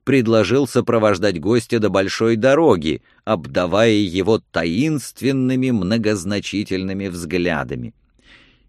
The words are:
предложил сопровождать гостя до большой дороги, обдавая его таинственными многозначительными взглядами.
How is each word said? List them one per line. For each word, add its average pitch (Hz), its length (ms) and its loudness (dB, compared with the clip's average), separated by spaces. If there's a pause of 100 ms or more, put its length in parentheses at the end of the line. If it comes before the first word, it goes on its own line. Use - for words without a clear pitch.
предложил 117 640 2
сопровождать 104 760 0
гостя 117 380 0
до 104 120 0
большой 98 460 0
дороги, 107 640 2 (220)
обдавая 92 680 0
его 98 480 0 (100)
таинственными 127 1200 -2
многозначительными 98 1400 -4
взглядами. 80 840 -4 (760)